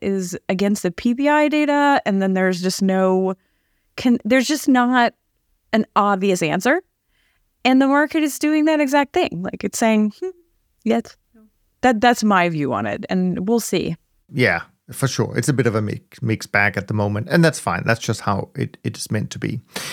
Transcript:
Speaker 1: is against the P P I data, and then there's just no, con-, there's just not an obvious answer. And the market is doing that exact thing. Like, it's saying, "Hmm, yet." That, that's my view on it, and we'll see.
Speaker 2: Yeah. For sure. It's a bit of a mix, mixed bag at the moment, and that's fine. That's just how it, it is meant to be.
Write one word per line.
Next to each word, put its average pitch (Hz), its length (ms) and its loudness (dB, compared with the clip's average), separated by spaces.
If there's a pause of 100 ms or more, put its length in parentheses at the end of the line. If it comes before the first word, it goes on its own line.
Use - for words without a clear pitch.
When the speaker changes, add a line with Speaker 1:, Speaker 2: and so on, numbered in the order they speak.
Speaker 1:
is 190 380 -4 (100)
against 202 340 0
the 180 80 0
P 240 240 -2
P 277 140 0
I 302 200 4
data, 285 580 2
and 196 160 0
then 190 100 0
there's 185 300 0
just 185 180 -2
no, 190 540 2 (640)
con-, 247 260 2
there's 247 240 2
just 294 200 -2
not 247 440 4 (640)
an 220 100 2 (100)
obvious 196 480 2
answer. 190 380 0 (800)
And 262 180 4
the 269 60 4
market 294 360 2
is 285 160 -2
doing 302 260 0
that 311 160 2
exact 285 320 0
thing. 180 300 -2
Like, - 220 -10
it's 196 140 -6
saying, 214 400 2
"Hmm, 370 120 -8 (520)
yet." 226 320 -2 (680)
That, 247 180 4
that's 240 240 4
my 190 240 4
view 147 240 -2
on 107 140 -2
it, - 240 -6
and 185 360 -2
we'll 233 140 2
see. 170 360 -2 (360)
Speaker 2:
Yeah. 107 300 2 (300)
For 131 160 -2
sure. - 280 -2
It's 120 120 -2
a 143 60 2
bit 110 120 0
of 107 80 0
a 110 60 0
mix, - 400 -8
mixed 110 320 -4
bag 101 240 2
at 98 120 -6
the 107 60 -4
moment, 104 360 -2
and 170 120 4
that's 160 160 2
fine. - 280 -4
That's 113 140 0
just - 200 -6
how 101 340 -4
it, 117 300 -6
it - 140 -6
is - 120 -10
meant 107 200 -4
to - 80 -12
be. 107 220 -6 (320)